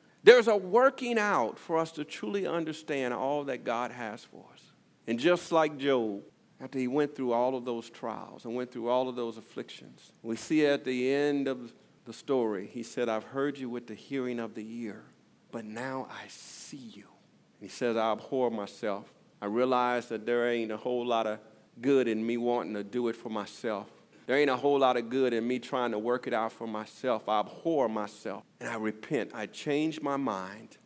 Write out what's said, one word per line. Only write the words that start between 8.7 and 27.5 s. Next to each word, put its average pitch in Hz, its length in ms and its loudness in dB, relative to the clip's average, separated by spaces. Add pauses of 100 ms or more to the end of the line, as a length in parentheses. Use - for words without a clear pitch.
through 117 180 -6
all 127 180 2
of 127 80 -6
those 117 220 -6
afflictions, - 760 -14 (120)
we 113 120 -2
see 156 300 2
at 143 180 4
the 127 300 0
end 143 340 2
of 123 240 -6 (340)
the 117 80 -12
story, 110 600 0
he 120 80 -8
said, 117 260 -4
"I've 110 180 0
heard 139 340 -4
you 127 100 -6
with 120 160 -8
the 113 80 -12
hearing 123 460 -6
of 110 160 -8
the 110 100 -8 (160)
ear, 107 220 -8 (480)
but 113 120 -8
now 123 460 -6
I 107 180 -14
see - 500 -14
you." 107 260 -16 (560)
And - 20 -20
he 101 60 -14
says, 117 280 -2
"I 113 180 2
abhor 123 360 0
myself. 107 640 -6 (260)
I 104 60 -6
realize 123 640 2
that 107 180 -6
there 120 240 2
ain't 117 220 -2
a 107 60 -6
whole 123 280 -4
lot 113 220 2
of 107 100 -4 (440)
good 131 260 4
in 110 180 0
me 117 120 0
wanting 117 360 0
to 104 100 -4
do 117 260 -2
it 113 60 -2
for - 140 -10
myself. 104 580 -6 (380)
There 127 120 4
ain't 143 120 6
a 127 60 4
whole 139 240 4
lot 127 180 6
of 117 140 -4
good 127 220 4
in 117 140 0
me 127 120 0
trying 123 320 0
to 107 80 0
work 120 260 0
it 127 80 -4
out 110 180 0
for 117 140 -12
myself. 110 640 -2
I 107 120 4
abhor 139 460 0